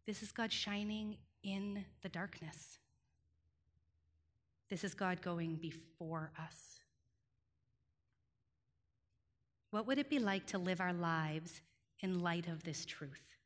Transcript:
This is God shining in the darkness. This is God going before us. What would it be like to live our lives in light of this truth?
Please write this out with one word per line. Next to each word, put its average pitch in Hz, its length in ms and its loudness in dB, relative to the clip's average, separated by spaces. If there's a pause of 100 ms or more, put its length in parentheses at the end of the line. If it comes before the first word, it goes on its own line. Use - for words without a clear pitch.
This 214 160 -4
is 208 100 -6
God 220 180 0
shining 208 680 0 (240)
in 196 420 -2 (180)
the 190 60 -6
darkness. - 720 -6 (1900)
This 180 120 0
is 196 120 0
God 180 260 2
going 170 360 0
before 160 840 -6
us. - 420 -10 (3000)
What 214 160 2
would 269 120 4
it 285 100 2
be 294 100 6
like 196 280 4
to 196 120 0
live 180 220 4
our 180 140 4
lives 160 680 2 (400)
in 185 200 2
light 170 280 2
of 160 160 -4
this 156 220 -4
truth? - 600 -10